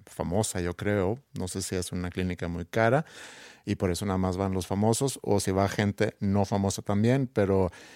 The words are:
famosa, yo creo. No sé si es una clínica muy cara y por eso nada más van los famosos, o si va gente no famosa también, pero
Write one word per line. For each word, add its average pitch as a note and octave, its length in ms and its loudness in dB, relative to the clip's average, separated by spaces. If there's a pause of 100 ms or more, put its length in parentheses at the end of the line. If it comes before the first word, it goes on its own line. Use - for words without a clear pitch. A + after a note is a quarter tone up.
famosa, F2+ 540 -2
yo F2 140 -4
creo. G#2 440 -2 (180)
No F#2 120 -4
sé F#2+ 120 -6
si - 140 -6
es F2+ 160 -4
una F2+ 180 -6
clínica F2+ 380 -4
muy E2+ 180 -6
cara A#2 400 2 (600)
y G#2 100 0
por F#2+ 160 0
eso F2 140 -4
nada F#2+ 120 0
más F#2 200 0
van G2 160 0
los F#2 140 -2
famosos, A2 540 2
o G2+ 200 2
si G2 100 -2
va F#2+ 180 4
gente G#2+ 520 0
no G2+ 240 2
famosa G2+ 360 -2
también, A#2+ 500 2
pero F#2+ 400 2 (240)